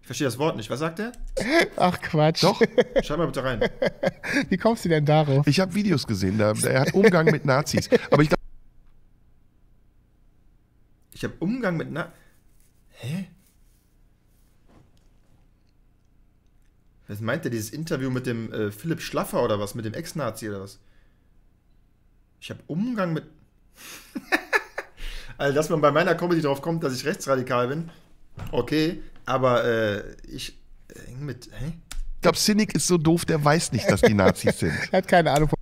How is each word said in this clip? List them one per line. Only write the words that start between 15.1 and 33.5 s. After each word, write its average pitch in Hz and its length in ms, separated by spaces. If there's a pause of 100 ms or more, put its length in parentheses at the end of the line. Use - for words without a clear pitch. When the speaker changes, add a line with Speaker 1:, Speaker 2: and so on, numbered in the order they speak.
Speaker 1:
Was 104 120
meint 117 260
er, 123 60
dieses 110 200
Interview 143 380
mit 127 160
dem, 117 280
äh, 107 180
Philipp 160 300
Schlaffer 165 420
oder 107 160
was? 104 160
Mit 113 100
dem 107 80
Ex-Nazi 123 560
oder 101 120
was? 98 180 (1600)
Ich - 100
hab 107 80 (100)
Umgang 190 460
mit 151 120 (880)
<laughs> - 1200
Also, 143 180
dass 156 140
man 160 120
bei 147 100
meiner 165 240
Comedy 170 260
drauf 139 200
kommt, 165 220
dass 135 120
ich 127 100
rechtsradikal 131 640
bin, 160 220 (640)
okay, 156 520 (220)
aber, 123 400
äh, 110 500 (120)
ich, - 300 (380)
äh, - 240
mit, 139 320
hä? 135 220 (420)
Speaker 3:
Ich - 60
glaub, 165 160
Cynic 214 360
ist - 140
so 180 100
doof, 165 280
der 160 180
weiß 151 300